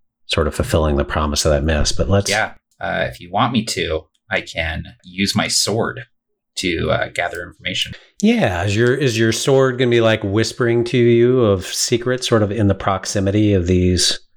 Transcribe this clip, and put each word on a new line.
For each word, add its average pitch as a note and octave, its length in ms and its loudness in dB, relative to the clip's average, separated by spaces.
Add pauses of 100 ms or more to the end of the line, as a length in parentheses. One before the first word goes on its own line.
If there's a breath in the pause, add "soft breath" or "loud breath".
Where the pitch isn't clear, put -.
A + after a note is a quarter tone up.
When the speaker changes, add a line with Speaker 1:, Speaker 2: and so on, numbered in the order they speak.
(280)
Speaker 1:
sort - 200 -2
of C#2+ 80 -4
fulfilling D2+ 420 0
the C#2+ 80 -2
promise D2+ 380 -2
that D#2 100 2
I C#2+ 60 2
missed, D2 380 0
but - 120 -2
let's G2 200 2
Speaker 2:
Yeah. G#2 240 -2 (260)
Uh, F2 300 -4
if - 100 -16
you F2 120 -20
want A#2 220 0
me A2+ 120 0
to, E2 420 -4 (220)
I F#2+ 120 -2
can E2 420 -6 (200)
use F#2 320 -4
my E2+ 120 0
sword G2 540 -2 (560)
to, E2 340 -2
uh, - 180 -2
gather E2+ 340 -6
information. - 500 -8 (280 loud breath)
Speaker 1:
Yeah. D3+ 420 2
Is G2+ 120 0
your, A#2+ 200 4
is B2+ 220 0
your A2+ 140 4
sword C3 460 2
gonna B2 140 0
be, A#2+ 100 4
like, A2 220 2
whispering A#2 600 0
to B2+ 120 -2
you A#2+ 480 6
of F#2+ 200 2
secrets - 600 -2
sort A2+ 160 2
of G2+ 80 0
in G#2 160 2
the G2 80 2
proximity G2+ 800 0
of F2+ 140 2
these, F2+ 520 2 (180)